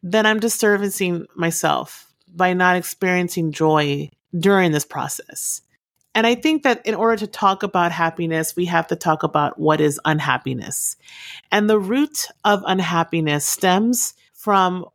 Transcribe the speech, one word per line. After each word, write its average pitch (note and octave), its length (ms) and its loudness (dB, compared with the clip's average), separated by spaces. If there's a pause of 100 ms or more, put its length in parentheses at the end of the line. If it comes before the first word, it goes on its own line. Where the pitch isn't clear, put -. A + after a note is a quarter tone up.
then G#3+ 220 0
I'm G#3+ 160 2
disservicing G3+ 840 0 (100)
myself - 720 -4 (240)
by F3+ 200 2
not F3+ 220 4
experiencing F3+ 760 -2
joy D3+ 560 0 (280)
during F#3 360 4
this D3+ 140 0
process. - 760 -8 (540)
And A3+ 120 2
I A#3 80 4
think D#4 280 0
that A#3+ 240 0
in A3 80 -2
order G#3 240 2
to G#3 80 -6
talk G3 360 0
about F3+ 300 0
happiness, E3 640 -2
we F3+ 80 0
have E3+ 220 0
to E3+ 100 -4
talk D#3 280 0
about D3+ 340 -2
what D#3 240 2
is D3 240 0
unhappiness. C#3 920 -2 (540)
And G#3 180 2
the G#3+ 100 4
root A#3+ 500 -2 (180)
of G3+ 200 2
unhappiness E3 800 0
stems G#3 680 0 (180)
from F#3 640 0